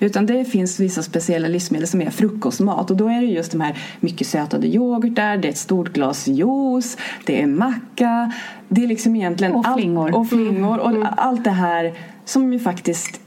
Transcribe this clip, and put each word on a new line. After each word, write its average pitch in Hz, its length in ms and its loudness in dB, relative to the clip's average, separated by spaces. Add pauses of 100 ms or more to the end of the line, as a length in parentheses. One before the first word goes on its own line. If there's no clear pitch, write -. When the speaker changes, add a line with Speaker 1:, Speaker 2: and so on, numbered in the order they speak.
Speaker 1:
Utan 202 260 2
det 247 180 2
finns 190 360 0
vissa 180 220 0
speciella 165 460 -2
livsmedel 170 400 -2
som 185 120 0
är 151 100 -2
frukostmat. 202 800 0
Och 190 60 2
då 214 120 2
är 240 120 2
det 247 60 2
just 165 260 -2
de 160 80 -2
här 151 180 -2 (220)
mycket - 260 -2
sötade 151 400 -2
yoghurtar, 226 680 0
det 170 120 0
är 147 40 -2
ett - 60 -8
stort 180 340 -2
glas 131 360 -2
juice, 247 680 0 (300)
det 143 160 2
är 147 40 2
macka. 233 840 0 (360)
Det 226 160 4
är - 20 0
liksom 226 300 2
egentligen 180 380 0
Speaker 2:
Och 233 140 2
Speaker 1:
allt- 262 120 0
Speaker 2:
flingor. 170 340 2
Speaker 1:
och 226 140 2
flingor 214 500 2
och 233 120 2
Speaker 3:
Mm. 214 160 2 (100)
Speaker 1:
allt 240 280 0
det 208 60 2
här 170 420 2 (320)
som 262 280 2
ju 247 60 0
faktiskt 175 680 -4